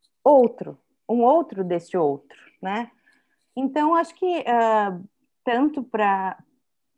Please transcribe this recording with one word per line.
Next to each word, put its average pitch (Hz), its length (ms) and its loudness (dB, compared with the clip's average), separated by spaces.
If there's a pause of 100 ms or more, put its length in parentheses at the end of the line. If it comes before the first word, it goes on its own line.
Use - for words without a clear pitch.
(220)
outro, 233 560 2 (300)
um 233 160 0
outro 262 400 0
desse 175 320 -6
outro, 143 420 -4 (240)
né? 214 260 -8 (680)
Então, 302 400 0
acho - 180 -2
que, 349 320 -4
ah, 220 500 0 (480)
tanto 269 380 0
pra, 196 560 -2 (600)